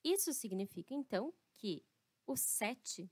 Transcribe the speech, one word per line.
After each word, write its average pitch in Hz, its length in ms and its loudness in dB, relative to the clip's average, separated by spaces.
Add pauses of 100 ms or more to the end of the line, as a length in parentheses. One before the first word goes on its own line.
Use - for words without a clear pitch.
Isso 339 300 4
significa, 190 600 -2
então, 269 400 0 (200)
que 175 280 -4 (460)
o - 80 0
sete - 760 -2